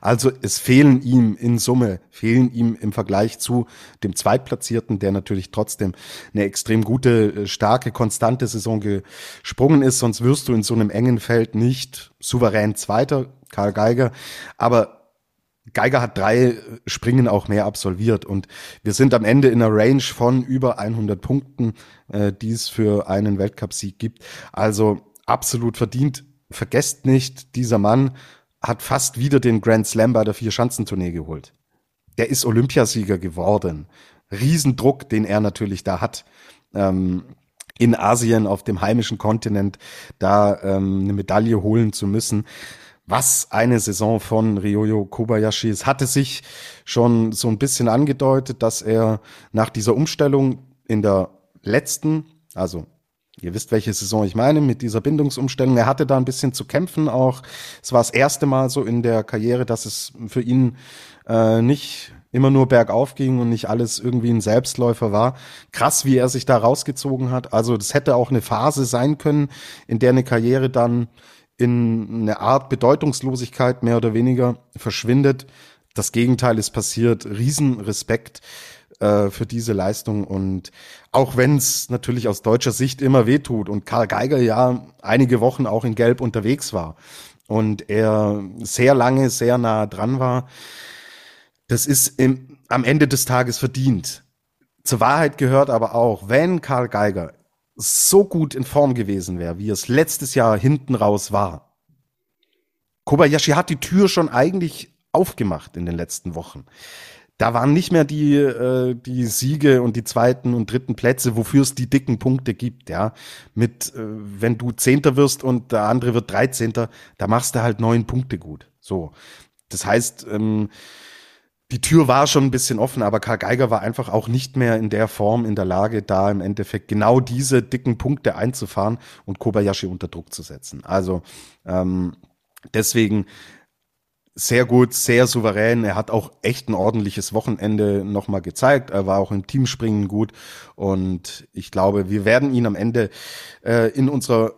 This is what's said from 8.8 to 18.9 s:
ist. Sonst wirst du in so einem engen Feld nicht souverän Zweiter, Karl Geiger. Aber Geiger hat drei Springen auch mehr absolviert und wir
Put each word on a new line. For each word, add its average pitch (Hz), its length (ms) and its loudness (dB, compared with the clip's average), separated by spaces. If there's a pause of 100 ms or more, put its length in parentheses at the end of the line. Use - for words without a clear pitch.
ist. 131 180 2
Sonst 117 220 0
wirst 131 260 2
du 127 60 0
in 110 100 2
so 117 100 -2
einem 110 160 2
engen 120 300 2
Feld 113 340 0
nicht 123 640 -2
souverän 107 560 2
Zweiter, 131 520 -2 (240)
Karl 101 220 -2
Geiger. 117 400 2 (440)
Aber 117 540 0 (600)
Geiger 123 280 2
hat 117 160 -6
drei 117 380 2 (300)
Springen 123 420 0
auch 101 220 0
mehr 104 160 0
absolviert 104 580 -2
und 98 240 -6 (360)
wir 104 100 -2